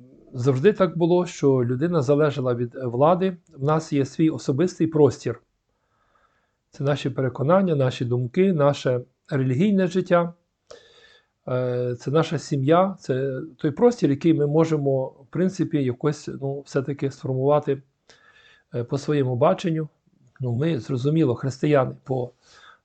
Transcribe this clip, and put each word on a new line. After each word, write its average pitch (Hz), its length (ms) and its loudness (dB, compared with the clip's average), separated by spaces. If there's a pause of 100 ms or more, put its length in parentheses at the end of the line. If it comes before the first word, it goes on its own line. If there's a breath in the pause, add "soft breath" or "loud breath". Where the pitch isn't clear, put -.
(340)
завжди 135 400 2
так 180 240 0
було, 175 280 2
що 151 240 0
людина 131 520 0
залежала 139 540 2
від 120 200 -6
влади. 165 640 0 (200)
В 135 60 -10
нас 156 300 0
є 139 120 2
свій 160 240 0
особистий 156 580 -2
простір. 131 540 2 (1300)
Це - 120 -10
наші 143 260 -2
переконання, 147 680 0
наші 131 300 -2
думки, 127 480 0
наше 139 480 0 (280)
релігійне 160 580 2
життя. 175 460 0 (1120 soft breath)
Е, 123 520 -4
це - 120 -6
наша 160 280 0
сім'я, 165 600 2
це 135 420 -4 (160)
той 151 140 -2
простір, 208 380 2
який 143 240 2
ми 147 140 0
можемо, 143 580 2
в - 240 -16
принципі, 160 540 -2
якось, 143 440 -4 (140)
ну, 139 180 -6
все-таки 139 520 -4
сформувати, 139 680 0 (920 soft breath)
е, 120 100 -4
по 139 140 -4
своєму 135 380 -2
баченню. 160 520 0 (520)
Ну, 123 160 -4
ми, 160 240 -2
зрозуміло, 139 560 0
християни, 139 680 0
по 127 280 -6 (540 soft breath)